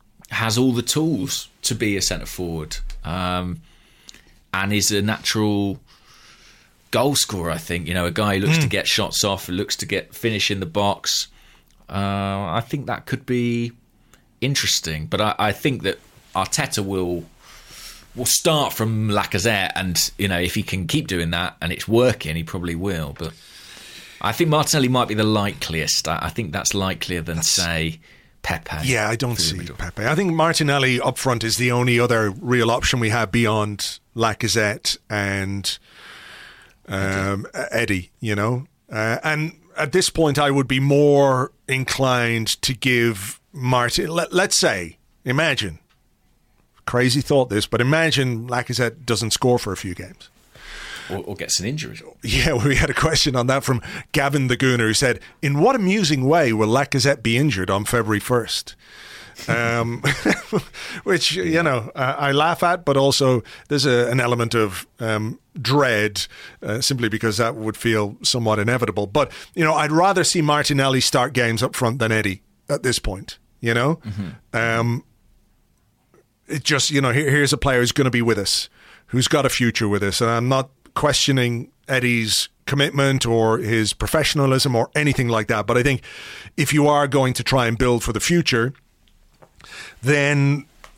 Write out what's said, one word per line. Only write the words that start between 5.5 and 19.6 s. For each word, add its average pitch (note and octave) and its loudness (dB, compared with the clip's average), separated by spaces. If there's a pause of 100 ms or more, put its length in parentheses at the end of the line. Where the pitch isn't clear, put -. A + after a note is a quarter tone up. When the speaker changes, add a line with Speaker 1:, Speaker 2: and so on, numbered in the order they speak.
Speaker 1:
goal C3 2
scorer, E2+ -2
I D#2+ -4
think. E2+ -6
You E2+ -4
know, F2+ 0
a F2 -2
guy G2+ 0
who G#2 0
looks D#3+ 4
Speaker 2:
Mm. D#3+ 2
Speaker 1:
to C3 2
get G2+ -2
shots - -2
off, G2 -2
looks F#2 -4
to - -8
get - -6
finish A2 -2
in G2 -4
the F#2 -4
box. G2+ -2 (640)
Uh, - -10 (640)
I A#2 -2
think C#3+ -6
that - -8
could - -8
be A#2+ -2 (680)
interesting, E2 -2
but G2 -2
I, G#2+ 0
I G#2 2
think C3+ -2
that F#2 -2 (360)
Arteta G#2+ -2
will, F2+ -2 (880)
will B2 -6
start D3 2
from A2 0
Lacazette, G2+ 0